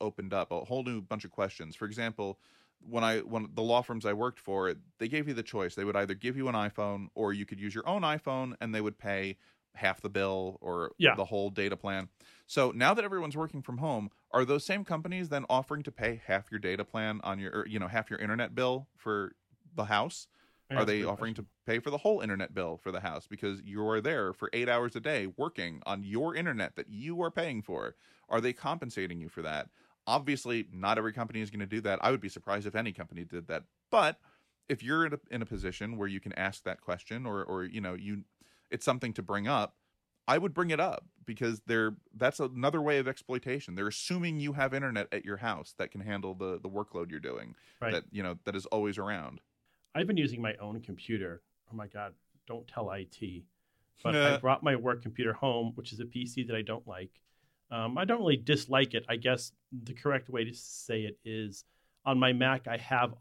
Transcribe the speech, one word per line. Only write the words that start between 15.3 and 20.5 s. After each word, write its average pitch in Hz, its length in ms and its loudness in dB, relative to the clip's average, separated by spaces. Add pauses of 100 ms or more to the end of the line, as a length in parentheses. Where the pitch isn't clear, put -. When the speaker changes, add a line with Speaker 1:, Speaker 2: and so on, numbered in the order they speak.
Speaker 1:
offering 139 360 2
to - 80 -6
pay 113 340 -2
half 98 260 0
your 110 80 -4
data 98 240 0
plan 107 400 -2
on 98 160 -2
your, 95 160 -6
or, 104 120 -2
you 107 100 -4
know, 95 100 -2
half 110 220 0
your 104 100 -4
internet 110 360 -2
bill 127 420 0
for 101 380 -2 (400)
the 107 100 0
house? 107 420 0 (440)